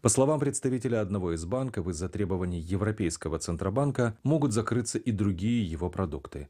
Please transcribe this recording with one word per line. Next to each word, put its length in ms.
По 80
словам 300
представителя 600
одного 320
из 120
банков, 420
из-за 220
требований 500
Европейского 800
Центробанка 800
могут 320
закрыться 460
и 100
другие 560
его 240
продукты. 600